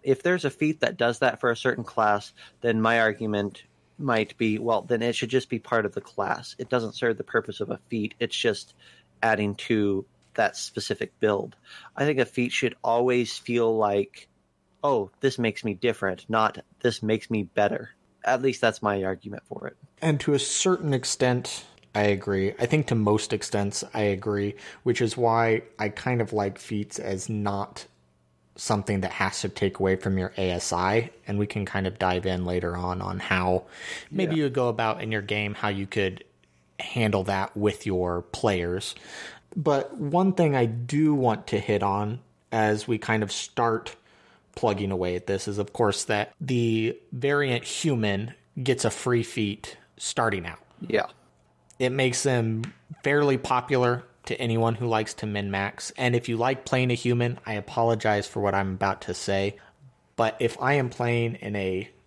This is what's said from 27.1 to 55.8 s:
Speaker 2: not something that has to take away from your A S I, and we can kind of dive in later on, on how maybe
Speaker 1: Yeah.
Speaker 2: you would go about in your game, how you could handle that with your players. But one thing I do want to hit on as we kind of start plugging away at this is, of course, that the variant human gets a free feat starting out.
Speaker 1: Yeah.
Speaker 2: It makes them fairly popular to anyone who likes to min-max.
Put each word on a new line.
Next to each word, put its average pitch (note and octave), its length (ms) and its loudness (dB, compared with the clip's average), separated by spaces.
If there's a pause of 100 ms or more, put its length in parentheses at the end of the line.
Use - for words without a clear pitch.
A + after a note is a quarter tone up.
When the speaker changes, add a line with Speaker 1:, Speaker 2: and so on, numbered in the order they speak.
Speaker 2:
not G2+ 580 -4 (720)
something G2+ 460 -2
that F#2 100 -4
has - 300 -2
to G2 80 -2
take - 300 -2
away F#2+ 160 4
from F#2+ 200 0
your F#2 220 -2
A F#2 140 0
S F2+ 200 -4
I, G2 380 2 (160)
and G2+ 120 -4
we G#2 80 0
can G2+ 200 -4
kind F#2+ 200 -2
of - 120 -6
dive F2+ 260 2
in F2+ 220 -2
later F2 280 -2
on, F2+ 280 -4
on F#2 160 -6
how F#2 460 0 (460)
maybe D#3 220 0
Speaker 1:
Yeah. D#3+ 60 0
Speaker 2:
you D3+ 60 2
would B2+ 100 -2
go B2+ 160 2
about A2+ 320 -2
in A2 100 -4
your G#2+ 80 -2
game, G#2 320 -2
how G#2 160 -2
you G2 180 -2
could F#2+ 380 -2 (560)
handle G#2+ 440 0
that G2 300 -2
with G#2 300 0
your F2+ 380 -2
players. F#2 720 -2 (600)
But C#3+ 440 0
one F3+ 340 2
thing D#3 240 4
I B2 80 6
do B2 480 0
want B2 360 2
to G#2 120 0
hit G2+ 220 0
on G#2 380 -2 (300)
as G#2+ 380 2
we A#2 80 0
kind A2 260 0
of G2+ 80 -2
start - 640 -2 (600)
plugging G2+ 340 0
away F2+ 240 0
at F2+ 120 -6
this G2 200 -2
is, G#2 120 -4
of G2+ 160 -4
course, G#2 300 2
that G#2+ 360 0
the A#2 580 0 (140)
variant C3+ 500 0
human A2 720 -2 (300)
gets B2 240 0
a G#2+ 40 4
free A#2+ 320 0
feat - 540 -4 (220)
starting G2+ 480 -2
out. - 140 -12 (200)
Speaker 1:
Yeah. G#2+ 240 0 (720)
Speaker 2:
It B2+ 120 2
makes C3 320 2
them A2+ 400 2 (420)
fairly C#3+ 320 4
popular B2 680 2 (200)
to - 160 -6
anyone A2+ 340 2
who A#2 120 -4
likes A2 280 0
to - 120 -8
min-max. G2+ 720 -4